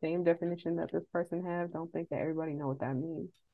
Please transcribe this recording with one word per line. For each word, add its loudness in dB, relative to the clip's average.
same 2
definition 2
that 0
this 0
person 0
has. 0
Don't -6
think -4
that -2
everybody 0
know -2
what 0
that 0
means. -4